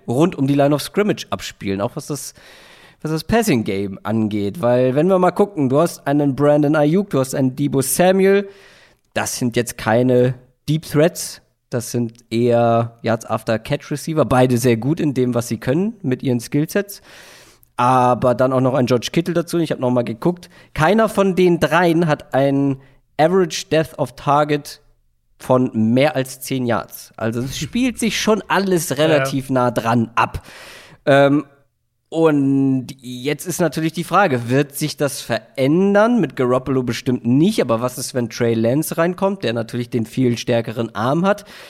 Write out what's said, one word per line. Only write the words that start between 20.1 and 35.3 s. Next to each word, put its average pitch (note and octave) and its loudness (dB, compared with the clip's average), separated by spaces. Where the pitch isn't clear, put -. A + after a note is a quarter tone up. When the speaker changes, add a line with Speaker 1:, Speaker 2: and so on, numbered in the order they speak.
Speaker 1:
Keiner G3 2
von G3 0
den F3 4
dreien E3 2
hat - -2
ein C#3 0
Average E3 2
Depth D#3 -2
of C#3+ -6
Target D3 -2
von B2+ 0
mehr C3+ 2
als C3+ -6
zehn C3 -6
Yards. - -6
Also A2+ -4
es C3+ -8
spielt A#3+ -4
sich A3+ -2
schon G#3 0
alles F3+ 0
Speaker 2:
Ja. C3 -6
Speaker 1:
relativ C#3 0
nah B2 2
dran A2+ 0
ab. - -2
Ähm, C#3+ 4
und C#3 2
jetzt B2+ -8
ist F3 -4
natürlich E3 -2
die E3+ -6
Frage, D#3 0
wird C#3 0
sich D3+ -6
das C#3+ -4
verändern? G3 2